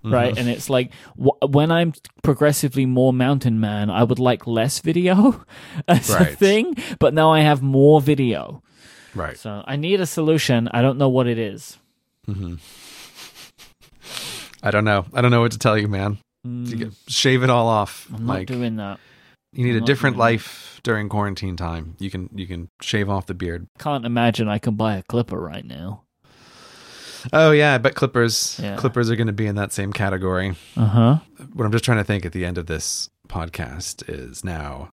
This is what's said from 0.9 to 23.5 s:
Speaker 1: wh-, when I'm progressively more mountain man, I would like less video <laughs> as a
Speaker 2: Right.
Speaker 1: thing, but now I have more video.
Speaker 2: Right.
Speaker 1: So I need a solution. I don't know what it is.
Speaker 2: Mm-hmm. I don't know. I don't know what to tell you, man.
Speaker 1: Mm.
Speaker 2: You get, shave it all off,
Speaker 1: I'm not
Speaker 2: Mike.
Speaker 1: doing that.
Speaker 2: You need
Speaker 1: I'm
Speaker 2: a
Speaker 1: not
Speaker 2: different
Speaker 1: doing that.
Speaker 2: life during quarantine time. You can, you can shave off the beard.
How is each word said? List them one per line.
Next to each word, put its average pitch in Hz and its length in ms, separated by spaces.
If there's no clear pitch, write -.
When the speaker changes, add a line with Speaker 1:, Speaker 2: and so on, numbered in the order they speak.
Speaker 1:
wh-, 135 320
when 147 240
I'm 165 220
progressively 139 640
more 127 260
mountain 127 460
man, 104 320
I 101 120
would 120 140
like 123 300
less 117 320
video 180 680
<laughs> - 220
as 170 220
a 107 60
Speaker 2:
Right. 160 240
Speaker 1:
thing, 220 360
but 147 160
now 156 180
I 156 100
have 147 200
more 139 400
video. 127 600
Speaker 2:
Right. 78 240
Speaker 1:
So 104 300
I 135 80
need 180 260
a 175 60
solution. 151 680
I 120 80
don't 127 160
know 139 120
what 127 180
it 117 100
is. 113 400
Speaker 2:
Mm-hmm. 95 280
I 104 100
don't 104 140
know. 101 280
I 127 80
don't 123 100
know 120 100
what 117 120
to 110 60
tell 110 180
you, 104 100
man. 101 300
Speaker 1:
Mm. 123 220
Speaker 2:
You 117 80
get, 113 160
shave 131 360
it 131 60
all 120 180
off, 107 460
Speaker 1:
I'm 110 120
not 104 80
Speaker 2:
Mike. 92 140
Speaker 1:
doing 120 300
that. 98 220
Speaker 2:
You 123 120
need 123 60
Speaker 1:
I'm 113 60
Speaker 2:
a - 40
Speaker 1:
not 117 60
Speaker 2:
different 135 280
Speaker 1:
doing 117 100
that. 117 60
Speaker 2:
life - 520
during 107 260
quarantine 98 480
time. 82 420
You 95 100
can, 92 240
you 95 140
can 85 220
shave 104 280
off 98 180
the 95 60
beard. 87 340